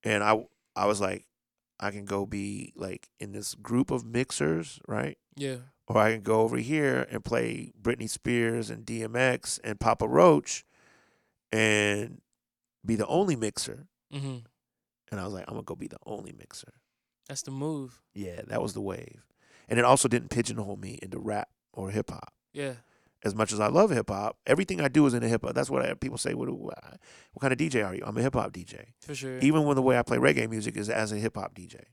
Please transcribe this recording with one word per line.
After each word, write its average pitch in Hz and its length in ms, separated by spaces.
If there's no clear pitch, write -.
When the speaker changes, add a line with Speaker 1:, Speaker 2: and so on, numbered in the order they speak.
Speaker 1:
And 107 200
I, 110 200
I 92 100
was 104 140
like, 95 280
I 104 120
can 101 120
go 101 220
be, 101 500
like, - 320
in 101 100
this 104 240
group 120 340
of 123 160
mixers, 143 800
right? 127 320
Speaker 2:
Yeah. 135 200
Speaker 1:
Or 107 100
I 110 160
can 110 80
go 110 200
over 117 160
here 131 520
and 113 160
play 117 460
Britney 113 280
Spears 117 600
and 113 160
D 113 160
M 110 140
X 127 480
and 107 160
Papa 113 280
Roach 151 560
and 107 720
be 113 100
the 101 120
only 175 280
mixer. 113 520
Speaker 2:
Mm-hmm. 139 240
Speaker 1:
And 104 80
I 92 40
was 101 100
like, 90 140
"I'm - 80
gonna 110 80
go - 120
be - 120
the - 180
only - 260
mixer." - 420
Speaker 2:
That's 139 140
the - 80
move. 135 540
Speaker 1:
Yeah, 92 360
that 110 120
was 101 120
the 104 80
wave. - 440
And 113 120
it 120 60
also 131 220
didn't 117 220
pigeonhole 110 480
me 98 240
into 95 160
rap 104 320
or 95 160
hip 107 220
hop. - 220
Speaker 2:
Yeah. 139 200
Speaker 1:
As 101 100
much 107 180
as 107 80
I 107 80
love 190 220
hip 113 220
hop, 104 340
everything 175 360
I 139 80
do 147 180
is 123 80
in 117 80
a 117 40
hip 113 160
hop. 123 120
That's 131 160
what 131 120
I, 123 120
people 123 240
say, 127 160
"What, 123 160
what, - 260
what - 80
kind 135 100
of 127 60
D 156 100
J 131 140
are 95 140
you?" - 100
I'm 107 100
a 117 60
hip 131 140
hop - 180
D 90 100
J. - 380
Speaker 2:
For 147 140
sure. 127 240
Speaker 1:
Even 151 240
when 143 120
the 131 60
way 131 160
I 120 60
play 123 160
reggae 135 280
music 110 300
is 104 100
as 110 240
a 104 60
hip 107 180
hop 98 200
D 90 100
J. - 140